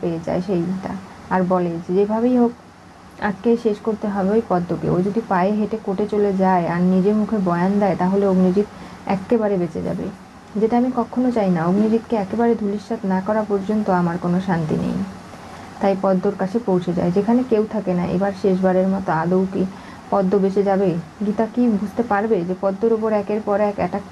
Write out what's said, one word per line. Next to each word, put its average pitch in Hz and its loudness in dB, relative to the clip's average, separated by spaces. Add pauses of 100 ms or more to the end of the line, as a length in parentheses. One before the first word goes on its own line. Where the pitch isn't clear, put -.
পেয়ে 170 -2
যায় 175 -2
সেইটা, 185 -2 (360)
আর 185 2
বলে 180 0
যে 170 -6
যেভাবেই 220 2
হোক 240 4 (720)
আটকে 233 0
শেষ 208 0
করতে 214 -2
হবে 196 0
ওই 226 4
পদ্মকে। 175 -2
ও 156 2
যদি 202 0
পায়ে 190 2
হেঁটে 214 -2
কোর্টে 202 -2
চলে 208 0
যায় 185 2
আর 175 0
নিজে 185 4
মুখে 214 0
বয়ান 175 2
দেয়, 196 2
তাহলে 185 2
অগ্নিজিৎ 185 4 (380)
একেবারে 202 0
বেঁচে 175 -4
যাবে, 180 -4 (500)
যেটা 226 2
আমি 254 2
কখনো 247 0
চাই 208 2
না। 170 2
অগ্নিজিৎকে 214 2
একেবারে 220 2
ধূলিসাৎ 214 -4
না 190 2
করা 214 0
পর্যন্ত 208 0
আমার 175 2
কোনো 175 0
শান্তি 170 -2
নেই। - -2 (800)
তাই 196 2
পদ্মর 196 0
কাছে 190 -2
পৌঁছে 180 0
যায়, 175 0
যেখানে 214 2
কেউ 214 2
থাকে 196 -2
না। 175 0
এবার 190 0 (100)
শেষবারের 185 2
মতো 190 0
আদৌ 175 2
কি 190 0 (440)
পদ্ম 196 2
বেঁচে 196 2
যাবে? 196 2 (360)
গীতা 214 0
কি 220 -2
বুঝতে 208 0
পারবে 220 0 (100)
যে 185 -2
পদ্মর 196 0
ওপর 220 0
একের 214 -2
পর 202 0
এক 202 0
অ্যাটাক 180 -4 (100)